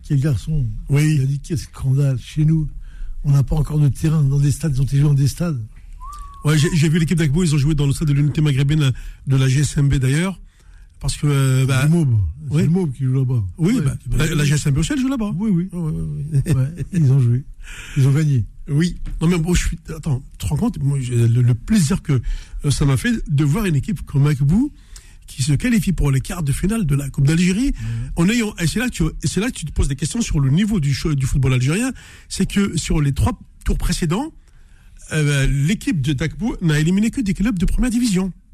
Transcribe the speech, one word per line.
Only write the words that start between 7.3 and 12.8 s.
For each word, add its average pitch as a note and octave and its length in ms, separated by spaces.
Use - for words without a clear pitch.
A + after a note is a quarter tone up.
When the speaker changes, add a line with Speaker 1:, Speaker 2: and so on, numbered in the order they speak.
Speaker 2:
ils D3+ 100
ont - 20
joué C#3+ 160
dans C#3+ 140
le C3+ 60
stade D#3 160
de C#3+ 40
l'unité C#3+ 280
maghrébine C#3+ 500
de C3+ 100
la C3+ 100
G C3+ 140
S - 160
M C#3+ 100
B C#3 80
d'ailleurs. D3 420
Parce C#3+ 180
que, D3+ 100
euh, C3+ 380
bah, C3 160
Speaker 1:
C'est D3 60
le D#3+ 80
mob. C#3 200
C'est C#3 60
Speaker 2:
oui. F3 80
Speaker 1:
le D3 60
mob E3+ 240